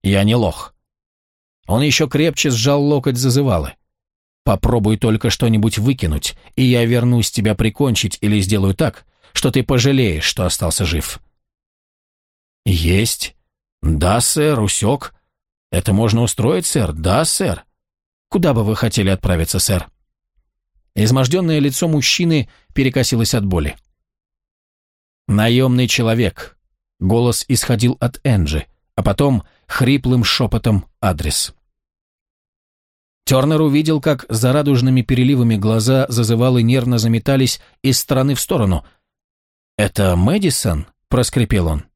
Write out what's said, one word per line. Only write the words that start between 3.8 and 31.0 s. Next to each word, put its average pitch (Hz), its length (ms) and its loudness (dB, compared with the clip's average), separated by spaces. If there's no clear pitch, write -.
"Попробуй 107 540 0
только 110 320 0
что-нибудь 110 480 0
выкинуть, 104 580 -2
и 131 60 0
я 123 220 2
вернусь 120 460 2
тебя 107 240 0
прикончить 110 680 -2
или 104 200 0
сделаю 95 340 0
так, - 320 -4
что - 180 0
ты 127 120 0
пожалеешь, 123 640 0
что - 200 -4
остался 90 400 -2
жив". 80 360 -6
"Есть. 90 680 -2
Да, 85 400 0
сэр, 147 400 0
усёк. 107 540 -2
Это 95 240 -2
можно 110 260 2
устроить, 127 460 -2
сэр? 92 260 -2
Да, 87 320 0
сэр. - 400 -4
Куда 170 240 0
бы 113 120 0
вы 107 120 -2
хотели 107 320 0
отправиться, 90 500 -2
сэр?" 90 300 -2
Измождённое 135 640 0
лицо 143 300 0
мужчины 156 600 0
перекосилось 127 600 0
от 104 120 -2
боли. 82 300 -2
"Наёмный 123 600 2
человек". 113 680 -2
Голос 117 480 0
исходил 120 500 0
от - 260 -4
Энджи, 78 420 0
а - 80 -4
потом 123 400 0
хриплым 127 560 0
шёпотом 107 640 0